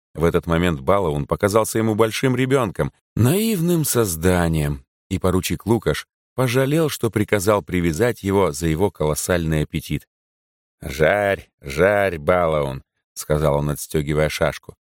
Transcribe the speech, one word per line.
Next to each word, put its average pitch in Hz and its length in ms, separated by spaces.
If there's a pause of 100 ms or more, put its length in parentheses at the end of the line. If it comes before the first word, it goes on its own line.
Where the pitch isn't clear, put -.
(140)
В 76 100
этот 85 220
момент 82 340
Баллоун 78 460
показался 104 520
ему 110 160
большим 113 400
ребенком, 123 580 (220)
наивным 170 680
созданием, 82 1040 (240)
и 92 80
поручик 90 480
Лукаш 98 400 (280)
пожалел, 135 540
что 117 220
приказал 104 520
привязать 87 600
его 98 300
за 80 160
его 85 220
колоссальный 78 720
аппетит. - 460 (720)
«Жарь, 80 720 (100)
жарь, 90 580
Баллоун», 76 640 (320)
сказал 76 420
он, 73 140
отстегивая 76 580
шашку. - 460 (100)